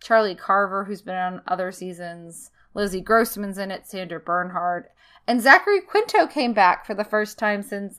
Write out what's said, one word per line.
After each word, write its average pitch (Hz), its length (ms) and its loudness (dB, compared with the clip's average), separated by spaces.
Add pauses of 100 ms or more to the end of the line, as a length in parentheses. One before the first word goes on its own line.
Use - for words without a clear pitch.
Charlie 214 340 2
Carver, 196 500 0
who's 196 160 -10
been 185 140 -8
on 185 320 -4
other 185 240 -4
seasons. 170 800 -14 (220)
Lizzie 190 280 -4
Grossman's 208 560 0
in 196 140 -8
it. - 160 -12
Sandra 175 320 -10
Bernhard. 175 640 -4 (440)
And 233 120 2
Zachary 370 400 6
Quinto 415 440 2
came 247 280 -2
back 190 320 4
for 214 80 -8
the 202 100 -4
first 214 340 -2
time 208 240 -2
since, 202 380 -10